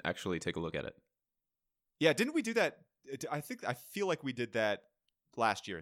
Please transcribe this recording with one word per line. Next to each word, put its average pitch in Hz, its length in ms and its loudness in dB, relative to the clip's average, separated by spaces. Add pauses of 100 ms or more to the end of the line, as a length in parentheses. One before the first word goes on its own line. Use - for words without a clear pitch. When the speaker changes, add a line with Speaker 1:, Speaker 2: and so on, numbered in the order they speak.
Speaker 1:
actually 90 340 -2
take 85 160 -4
a 82 40 -2
look 82 160 -4
at 73 100 -4
it. - 80 -10 (1080)
Speaker 2:
Yeah, 156 140 6
didn't 240 220 0
we 302 80 2
do 226 100 -2
that? 196 240 2 (260)
It, 135 280 -8
I 147 100 -4
think, - 260 -12
I 123 60 0
feel - 340 -4
like 165 160 0
we 131 100 -2
did 117 200 -4
that 107 300 2 (520)
last 110 320 2
year. 90 140 -6